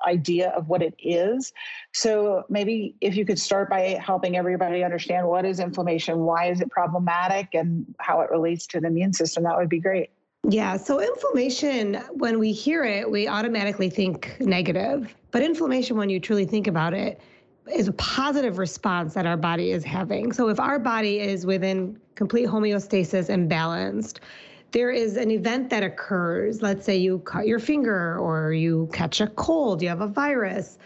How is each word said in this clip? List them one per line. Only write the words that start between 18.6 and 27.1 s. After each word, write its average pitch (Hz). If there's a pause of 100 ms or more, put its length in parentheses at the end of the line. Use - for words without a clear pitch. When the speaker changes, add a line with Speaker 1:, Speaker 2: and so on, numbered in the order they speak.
Speaker 2:
that 180
our 170
body 170
is 180
having. 202
So 233
if 202
our 277
body 220
is 196
within 190 (160)
complete 233
homeostasis 202
and 180
balanced, 180 (500)
there 247
is 226
an 233
event 226
that 214
occurs. 190
Let's 196
say 196
you 185